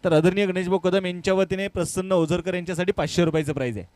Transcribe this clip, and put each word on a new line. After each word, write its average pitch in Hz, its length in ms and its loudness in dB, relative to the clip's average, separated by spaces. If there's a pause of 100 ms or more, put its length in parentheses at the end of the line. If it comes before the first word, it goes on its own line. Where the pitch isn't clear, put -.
तर 175 100 2
आदरणीय 185 320 4
गणेशभाऊ 185 320 0
कदम 185 280 0
यांच्या 180 280 -2
वतीने 190 340 0
प्रसन्न 190 440 -4
ओझरकर 170 420 0
यांच्यासाठी 180 380 -2
पाचशे 170 340 0
रुपयाचं 156 280 0
prize 127 240 -4
आहे. 92 80 -10 (100)